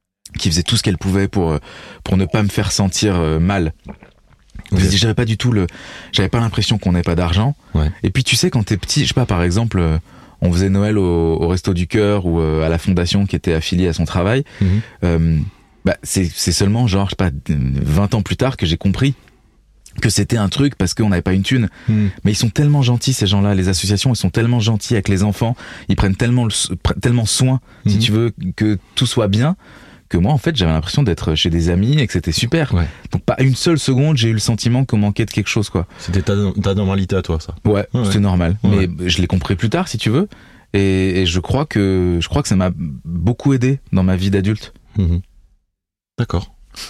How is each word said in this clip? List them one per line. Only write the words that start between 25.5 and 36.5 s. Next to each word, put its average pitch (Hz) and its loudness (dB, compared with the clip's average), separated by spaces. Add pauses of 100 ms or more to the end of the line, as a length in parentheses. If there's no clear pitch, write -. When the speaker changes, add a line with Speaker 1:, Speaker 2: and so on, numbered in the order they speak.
Speaker 1:
Ils 95 2
prennent 95 0
tellement 123 0
le 110 -2
s-, - -4 (140)
pr-, - 0
tellement 120 2
soin, 127 0 (260)
si 104 2
Speaker 2:
Mhm. 104 2
Speaker 1:
tu 113 0
veux, 113 0 (240)
que 107 0 (180)
tout 127 0
soit 110 0
bien, 123 2 (540)
que - -2
moi, 92 2
en 151 2
fait, 170 -2
j'avais 90 2
l'impression 80 0
d'être 85 0
chez 76 0
des 82 0
amis 104 2
et 139 2
que - -8
c'était 85 -2
super. 131 0
Speaker 2:
Ouais. 85 0 (240)
Speaker 1:
Donc, - -4
pas - 0
une 131 4
seule 165 0
seconde, 139 2
j'ai 113 2
eu 113 0
le 110 0
sentiment 117 0
qu'on 113 0
manquait 104 0
de - -12
quelque - -2
chose, 107 -2
quoi. 87 -2 (140)
Speaker 2:
C'était 90 -2
ta, 101 -2 (280)